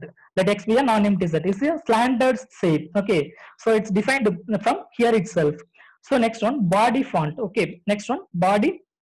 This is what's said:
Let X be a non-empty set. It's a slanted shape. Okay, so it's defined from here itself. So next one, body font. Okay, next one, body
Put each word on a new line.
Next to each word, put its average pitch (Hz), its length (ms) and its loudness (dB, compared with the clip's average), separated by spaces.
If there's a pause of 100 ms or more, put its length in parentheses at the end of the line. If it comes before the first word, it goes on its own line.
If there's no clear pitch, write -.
(360)
Let 190 140 2
X 202 160 -2
be 220 100 2
a 269 80 4
non-empty 208 420 2
set. 160 200 -2
It's 190 160 -2
a 302 220 0
slanted 247 540 2 (220)
shape. 151 340 0
Okay, 196 380 0 (260)
so 226 160 0
it's 214 160 -2
defined 214 380 0 (340)
from 269 220 -2 (120)
here 240 160 2
itself. 165 440 0 (460)
So - 140 -2
next 226 260 0
one, 226 260 0
body 226 340 2
font. 156 360 -4
Okay, - 500 -4
next 202 200 -4
one, 285 120 -4 (120)
body 208 500 0 (280)